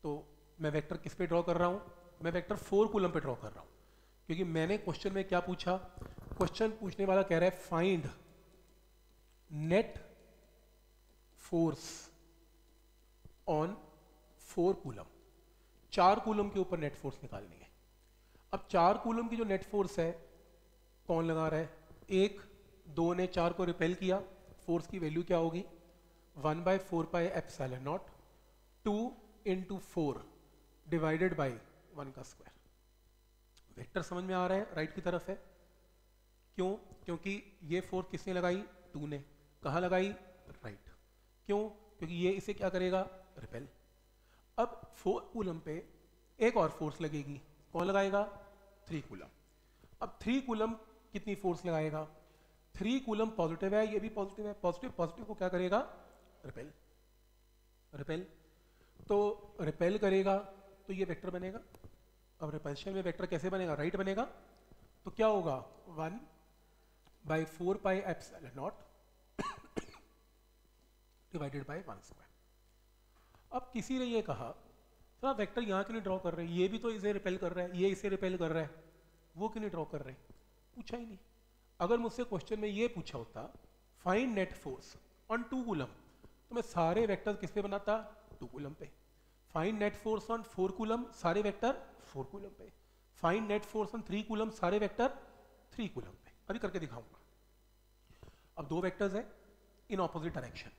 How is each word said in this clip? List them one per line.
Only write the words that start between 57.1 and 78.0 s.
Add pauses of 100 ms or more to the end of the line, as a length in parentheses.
रिपेल। (800)
तो (120)
रिपेल
करेगा (500)
तो
ये
वेक्टर
बनेगा। (840)
अब
repulsion
में
वेक्टर
कैसे
बनेगा?
Right
बनेगा। (840)
तो
क्या
होगा? (220)
One (1080)
by
four
pi
epsilon
naught (720)
<coughs> (1500)
divided
by
one
square। (1200)
अब
किसी
ने
ये
कहा, (720)
"सर,
आप
वेक्टर
यहाँ
क्यों
नहीं
ड्रॉ
कर
रहे?
ये
भी
तो
इसे
repel
कर
रहा
है,
ये
इसे